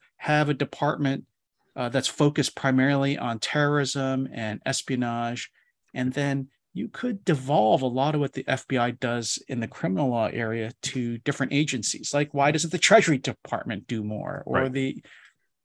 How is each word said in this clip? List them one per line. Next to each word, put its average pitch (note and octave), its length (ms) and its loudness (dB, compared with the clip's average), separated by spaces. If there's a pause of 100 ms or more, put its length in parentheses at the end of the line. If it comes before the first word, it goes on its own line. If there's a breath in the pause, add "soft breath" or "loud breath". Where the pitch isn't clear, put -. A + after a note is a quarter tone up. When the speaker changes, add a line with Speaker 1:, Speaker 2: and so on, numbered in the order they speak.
(160)
Speaker 1:
have D3+ 320 2
a D3+ 60 2
department, D3 680 -2 (520)
uh, B2 120 -2
that's C3 200 0
focused D3 480 2
primarily C#3 640 2
on A#2 200 -4
terrorism C3+ 920 0
and G#2+ 320 -6
espionage. A#2+ 840 -2 (420)
And B2+ 200 -2
then C#3 360 -2 (240)
you G#3 160 -6
could B3 360 -6
devolve D#3 580 4
a C3 40 0
lot C3 280 0
of D3 60 2
what C#3 120 0
the - 160 -8
F C3 180 0
B C3 120 0
I A#2+ 140 2
does A#2 460 -4 (100)
in A#2 120 -4
the A2+ 80 -4
criminal E3+ 400 -2
law A#2 180 2
area A2+ 460 -4 (100)
to A#2 360 -4
different C#3 340 -2
agencies. C#3 600 -2
Like, D3 220 0
why C#3+ 160 4
doesn't D#3 220 0
the F3 60 -2
Treasury F3 400 6
Department - 680 -6
do A2 160 -4
more? F#2+ 440 -6
Or - 160 2
Speaker 2:
Right. C3 100 0
Speaker 1:
the, C3+ 300 -2 (640 soft breath)